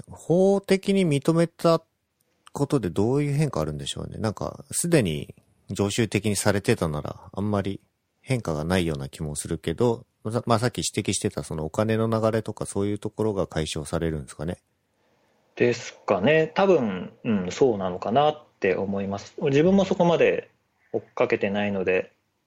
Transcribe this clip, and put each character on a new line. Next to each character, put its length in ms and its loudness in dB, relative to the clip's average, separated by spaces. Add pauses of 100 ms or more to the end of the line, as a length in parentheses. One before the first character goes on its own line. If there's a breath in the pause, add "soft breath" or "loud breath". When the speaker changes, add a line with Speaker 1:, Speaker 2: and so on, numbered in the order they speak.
Speaker 1:
法 500 2
的 340 0
に 140 2
認 260 2
め 140 4
た 360 2 (680)
こ 160 -2
と 120 2
で 100 -2
ど 260 0
う 80 2
い 80 -2
う 20 -2
変 180 0
化 100 -2
あ 40 0
る 80 -4
ん 40 -8
で 80 -10
し 100 -8
ょ 60 -8
う 80 -10
ね。 80 -12
な 140 -2
ん 20 -10
か、 380 -8
す 180 -2
で 140 4
に 320 -4 (340)
常 220 0
習 160 2
的 220 0
に 60 0
さ 160 2
れ 100 0
て 140 2
た 120 -2
な 160 -4
ら、 180 -12 (100)
あ 100 -8
ん 100 -2
ま 100 0
り 180 -8 (420)
変 200 -2
化 140 -4
が 80 -2
な 160 2
い 80 0
よ 80 -2
う 20 -6
な 100 -8
気 140 -14
も 140 -6
す 120 -8
る 120 -4
け 160 -4
ど、 300 0 (400)
ま 100 4
あ、 40 0
さ 80 0
っ 40 0
き 60 -8
指 320 -4
摘 40 -2
し 60 -4
て 100 -2
た 140 -6
そ 120 -8
の 100 -6
お 40 -8
金 280 0
の 120 0
流 220 2
れ 100 -2
と 120 -10
か 120 -8
そ 180 -4
う 40 0
い 60 -2
う 40 -6
と 120 -8
こ 140 -4
ろ 100 0
が 120 0
解 220 -4
消 180 -8
さ 140 -4
れ 100 0
る 100 -4
ん 40 -10
で 60 -16
す 60 -20
か 100 -8
ね。 120 -6 (1000)
Speaker 2:
で 180 2
す 200 -10 (120)
か 160 2
ね。 340 4
多 100 2
分、 480 0 (100)
う 80 -2 (160)
ん、 40 -6
そ 240 4
う 20 -4
な 120 -2
の 100 -6
か 120 -4
な 180 4
っ 140 -6 (160)
て 160 2
思 260 -2
い 60 -4
ま 120 -6
す。 220 -18
自 200 4
分 140 6
も 100 4
そ 100 0
こ 100 4
ま 120 4
で 320 2 (440)
追 60 -2
っ 20 -2 (120)
か 140 2
け 100 0
て 120 -2
な 180 -2
い 60 -2
の 100 -2
で、 300 0 (340)